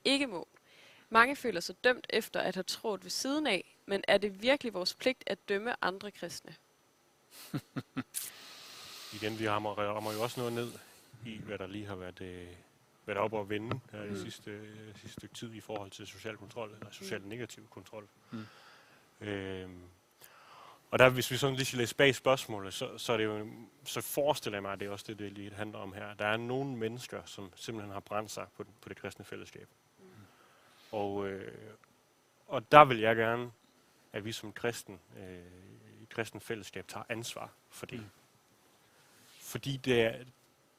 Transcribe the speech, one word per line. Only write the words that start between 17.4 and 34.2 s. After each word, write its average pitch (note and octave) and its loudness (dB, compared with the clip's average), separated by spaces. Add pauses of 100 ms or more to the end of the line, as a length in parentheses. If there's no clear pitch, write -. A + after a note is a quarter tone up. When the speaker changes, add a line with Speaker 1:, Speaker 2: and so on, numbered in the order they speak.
Speaker 2:
kontrol. G#2 -14 (220)
Speaker 3:
Mm. A2+ -8 (800)
Speaker 2:
Øhm, F#2+ -6 (1080)
og A#2 6
der, B2+ 12
hvis B2+ 4
vi B2+ 2
sådan C3+ 2
lige C3 0
skal B2+ -2
læse A#2 2
bag C#3 8
spørgsmålet, G#2+ 2
så, A2+ -6
så - -2
er A2+ 4
det A2 4
jo, G#2+ -2 (360)
så - -4
forestiller C#3 0
jeg G2+ -4
mig, G2 -4
at G2 -6
det G2+ -4
er G2+ -6
også G2+ -8
det, G#2+ -8
det G2+ -8
lige G2+ -10
handler G#2+ -8
om G2 -10
her. G#2 -10
Der G#2 -2
er G#2+ 4
nogle B2+ -2
mennesker, A2+ -4
som G2 -12
simpelthen G#2 -8
har G2 -6
brændt G#2 -4
sig G2 -8 (100)
på, G2+ -10 (160)
på - -18
det G2 -10
kristne G2+ -10
fællesskab. G2 -12 (300)
Speaker 1:
Mm. F#3+ -20 (880)
Speaker 2:
Og, G2+ -2
øh, G2 -8 (920)
og B2 0
der D3+ 12
vil B2+ 6
jeg A2 4
gerne, A#2 0 (600)
at G#2 -6